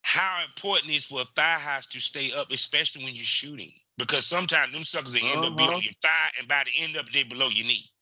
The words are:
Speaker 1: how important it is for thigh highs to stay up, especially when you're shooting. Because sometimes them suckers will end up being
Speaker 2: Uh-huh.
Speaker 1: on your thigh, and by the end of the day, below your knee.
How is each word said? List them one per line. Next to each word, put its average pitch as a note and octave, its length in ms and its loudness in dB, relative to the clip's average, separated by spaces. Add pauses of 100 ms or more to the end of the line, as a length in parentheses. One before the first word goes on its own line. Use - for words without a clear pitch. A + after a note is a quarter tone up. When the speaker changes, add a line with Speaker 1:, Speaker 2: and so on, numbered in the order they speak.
Speaker 1:
how F3+ 420 0
important D#3 480 0
it D3 40 2
is C#3 100 0
for C3 180 -4 (120)
thigh D#3+ 220 4
highs C#3+ 300 -4
to B2+ 120 -10
stay C3+ 320 -2
up, C#3 180 -4
especially D3 540 0
when C3 100 -8
you're A#2 100 -10
shooting. C3+ 480 -4 (240)
Because B2+ 300 0
sometimes E3 460 2
them D#3 120 -8
suckers C#3 300 -4
will A#2+ 100 4
end D3 200 2
up D#3 120 -2
being D#3+ 140 6
Speaker 2:
Uh-huh. F3 60 2
Speaker 1:
on F#3 60 -2
your - 100 -4 (100)
thigh, D#3+ 360 4
and B2 100 -10
by C#3 160 2
the C3 200 -2
end D#3 120 -6
of D3 100 -4
the - 60 -10
day, C#3 100 4
below B2 260 -4
your A2 180 0
knee. A#2+ 220 0 (120)